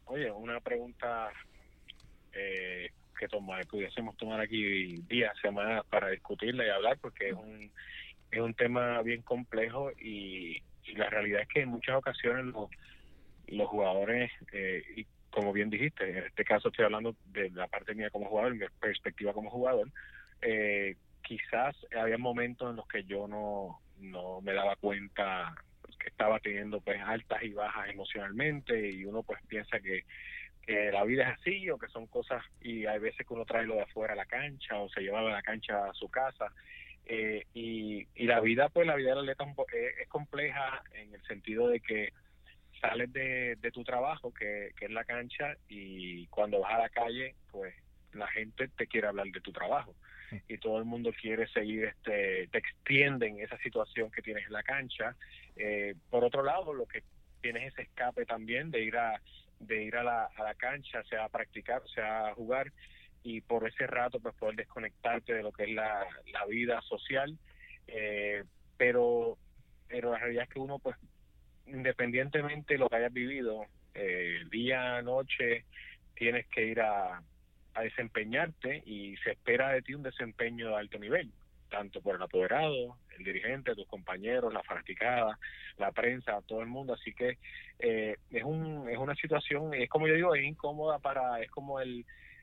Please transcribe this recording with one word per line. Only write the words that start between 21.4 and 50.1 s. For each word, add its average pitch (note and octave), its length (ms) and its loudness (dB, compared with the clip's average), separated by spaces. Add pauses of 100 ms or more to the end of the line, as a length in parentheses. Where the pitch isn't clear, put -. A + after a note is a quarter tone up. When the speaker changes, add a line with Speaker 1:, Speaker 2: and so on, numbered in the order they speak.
Speaker 1:
había A2+ 220 2
momentos A#2+ 520 -2
en A#2 60 -6
los A2 120 -10
que G#2 160 -4
yo G2+ 240 -2
no, G#2 500 -4 (220)
no F#2 400 -8
me G2 120 -2
daba G2 220 4
cuenta G2+ 800 -2 (420)
que - 120 -8
estaba G#2+ 320 2
teniendo, G#2 400 -4
pues, G2+ 200 -2
altas A2+ 440 -2
y G#2+ 80 -6
bajas G#2 360 -2
emocionalmente, G#2+ 1000 -2
y F#2+ 140 -6
uno, G#2+ 180 -4
pues, - 240 -6
piensa G#2+ 320 -4
que, F#2+ 260 -4 (640)
que G#2 240 2
la G2 140 6
vida B2+ 240 4
es B2 100 -4
así, F#3 320 -2
o C#3 80 -2
que A2+ 100 -10
son A2+ 200 -10
cosas, A#2+ 340 -2 (180)
y A2+ 260 -4
hay G#2+ 120 0
veces A2+ 260 -2
que B2 100 -6
uno A#2 100 -4
trae A2+ 220 0
lo A2+ 80 -2
de G#2+ 80 2
afuera A2 320 -2
a - 20 -4
la G2 100 -4
cancha, C3+ 520 -4
o G2+ 100 -4
se G2+ 120 -6
lleva G2+ 220 0
de A2 80 2
la G2+ 120 -2
cancha G#2+ 460 -2
a F#2+ 60 -6
su G2+ 140 -8
casa, B2+ 440 -2 (540)
eh, A2 480 -2
y, A2 640 -4
y A#2+ 100 0
la A#2 140 8
vida, A#2 280 6
pues, E3+ 180 6
la D3+ 100 4
vida C3 140 4
del C3+ 100 2
atleta C#3 240 -2
es C#3+ 60 -10
un C#3+ 40 -12
po-, C3+ 140 0
es, A#2+ 320 -2
es C3 80 -8
compleja C#3+ 720 -2 (100)
en G#2+ 220 -16
el G2+ 80 -18
sentido A2 460 2
de A#2+ 100 6
que G#2+ 340 -2 (680)
sales B2 320 0
de, B2+ 440 0
de A#2 140 -4
tu A#2+ 140 -8
trabajo, B2+ 500 -2
que, G#2 420 -6
que G#2 100 -8
es G2+ 40 -6
la A2+ 140 -4
cancha, B2 520 -4 (120)
y F#2 600 -10
cuando G#2 320 2
vas G2+ 140 2
a A2+ 40 6
la A2+ 100 4
calle, A#2+ 480 -2 (160)
pues, F#2+ 200 -8 (400)
la G#2 140 -6
gente A2 500 -4
te A2+ 120 -2
quiere G#2+ 180 2
hablar G2 220 0
de F#2+ 120 -8
tu G2 120 -12
trabajo, A2+ 420 -2 (360)